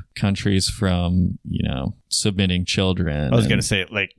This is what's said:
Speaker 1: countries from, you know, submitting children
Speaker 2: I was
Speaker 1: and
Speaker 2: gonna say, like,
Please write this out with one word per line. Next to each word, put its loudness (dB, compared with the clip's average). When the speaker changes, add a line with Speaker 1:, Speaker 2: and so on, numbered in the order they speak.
Speaker 1:
countries 0
from, 0
you -4
know, -4
submitting 0
children 0
Speaker 2:
I 6
was 4
Speaker 1:
and 2
Speaker 2:
gonna 2
say, 0
like, -4